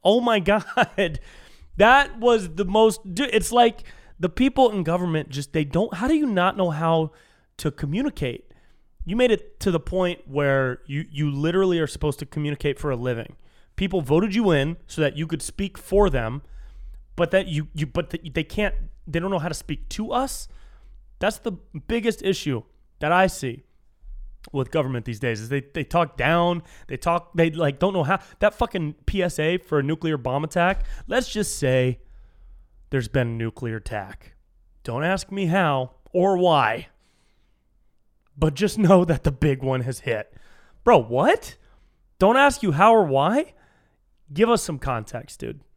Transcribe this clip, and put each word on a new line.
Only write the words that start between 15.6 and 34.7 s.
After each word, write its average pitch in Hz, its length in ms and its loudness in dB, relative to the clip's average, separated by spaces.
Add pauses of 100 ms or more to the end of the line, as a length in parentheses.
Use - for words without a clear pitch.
for 202 320 4
them, 127 320 -4 (720)
but 165 160 0
that 190 160 2
you, 156 260 -4
you, 156 120 -4
but 160 240 -6
th-, - 240 -10
they 160 100 -2
can't, 208 300 -4 (320)
they 165 140 -4
don't 185 100 -4
know 190 100 -2
how 165 100 -6
to 156 40 -6
speak - 360 -10
to - 240 -6
us. - 340 -4 (720)
That's 208 200 -2
the 226 120 -6 (360)
biggest 226 360 -2
issue 151 400 -2 (360)
that 151 120 -2
I 185 160 4
see 127 380 -8 (880)
with 131 200 -4
government 131 340 -2
these 110 140 -8
days 113 220 -2
is 113 80 -12
they, 139 120 -2 (120)
they 160 100 -6
talk 165 340 -2
down, 170 460 0 (240)
they 127 100 -8
talk, 170 380 -4
they, 165 160 2
like, 151 280 -2
don't 190 140 0
know 175 100 0
how. 180 160 0 (200)
That 202 160 2
fucking 170 400 -4 (100)
P 190 160 0
S 175 180 -2
A 165 180 0
for 156 220 -2
a 139 40 0
nuclear 156 340 -2
bomb 127 260 -4
attack, 180 420 0 (220)
let's 247 220 -2
just - 300 -4
say 127 400 0 (920)
there's 127 180 -2
been 123 200 0
a 117 40 -4
nuclear 113 460 -6
attack. - 580 -10 (480)